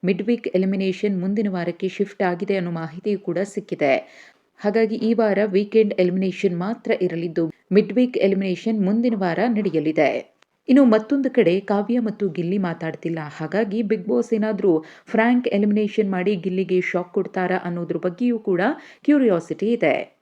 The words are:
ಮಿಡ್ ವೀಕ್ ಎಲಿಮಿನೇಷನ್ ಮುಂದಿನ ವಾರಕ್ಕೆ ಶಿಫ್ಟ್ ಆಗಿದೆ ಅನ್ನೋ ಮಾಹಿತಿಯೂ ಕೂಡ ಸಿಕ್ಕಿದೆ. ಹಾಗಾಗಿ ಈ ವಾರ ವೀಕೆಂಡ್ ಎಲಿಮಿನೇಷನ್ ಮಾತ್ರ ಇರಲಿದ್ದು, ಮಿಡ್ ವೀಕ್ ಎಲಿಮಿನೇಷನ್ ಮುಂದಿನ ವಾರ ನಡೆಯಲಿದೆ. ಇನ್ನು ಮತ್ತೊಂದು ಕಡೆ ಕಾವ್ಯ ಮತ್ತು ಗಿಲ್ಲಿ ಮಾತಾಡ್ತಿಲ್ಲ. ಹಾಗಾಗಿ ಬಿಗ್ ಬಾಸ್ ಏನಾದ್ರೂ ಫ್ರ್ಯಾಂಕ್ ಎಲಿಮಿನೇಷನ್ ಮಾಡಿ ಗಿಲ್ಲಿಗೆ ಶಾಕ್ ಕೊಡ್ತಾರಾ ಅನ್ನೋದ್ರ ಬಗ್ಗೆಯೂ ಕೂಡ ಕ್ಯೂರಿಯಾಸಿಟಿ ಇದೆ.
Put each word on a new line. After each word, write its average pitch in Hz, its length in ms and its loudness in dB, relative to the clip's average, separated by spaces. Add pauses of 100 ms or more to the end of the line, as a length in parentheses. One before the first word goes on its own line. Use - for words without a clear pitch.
ಮಿಡ್ 190 180 0
ವೀಕ್ 240 240 -2
ಎಲಿಮಿನೇಷನ್ 190 720 0
ಮುಂದಿನ 202 280 -2
ವಾರಕ್ಕೆ 175 380 -4
ಶಿಫ್ಟ್ 202 360 -4
ಆಗಿದೆ 185 340 -2
ಅನ್ನೋ 175 140 -4
ಮಾಹಿತಿಯೂ 170 480 -6
ಕೂಡ 170 240 -6
ಸಿಕ್ಕಿದೆ. - 760 -2 (360)
ಹಾಗಾಗಿ 220 380 0
ಈ 220 180 0
ವಾರ 208 320 2
ವೀಕೆಂಡ್ 208 480 2
ಎಲಿಮಿನೇಷನ್ 185 680 0
ಮಾತ್ರ 220 320 -4 (100)
ಇರಲಿದ್ದು, 165 500 -2 (200)
ಮಿಡ್ 196 220 4
ವೀಕ್ 247 240 2
ಎಲಿಮಿನೇಷನ್ 196 680 0
ಮುಂದಿನ 226 320 0
ವಾರ 170 300 -2
ನಡೆಯಲಿದೆ. 156 880 0 (360)
ಇನ್ನು 269 160 8
ಮತ್ತೊಂದು 240 440 2
ಕಡೆ 196 300 4
ಕಾವ್ಯ 208 400 -2
ಮತ್ತು 208 300 -4
ಗಿಲ್ಲಿ 175 280 -2
ಮಾತಾಡ್ತಿಲ್ಲ. 165 640 -4 (180)
ಹಾಗಾಗಿ 196 440 -2
ಬಿಗ್ 208 260 -2
ಬಾಸ್ 240 260 0
ಏನಾದ್ರೂ 196 500 2 (220)
ಫ್ರ್ಯಾಂಕ್ 240 420 2
ಎಲಿಮಿನೇಷನ್ 208 640 0
ಮಾಡಿ 185 240 0
ಗಿಲ್ಲಿಗೆ 185 460 -2
ಶಾಕ್ 180 320 -4
ಕೊಡ್ತಾರಾ 185 500 -2
ಅನ್ನೋದ್ರ 175 340 -6
ಬಗ್ಗೆಯೂ 214 420 -2
ಕೂಡ 185 220 0 (420)
ಕ್ಯೂರಿಯಾಸಿಟಿ 214 680 2
ಇದೆ. 170 500 0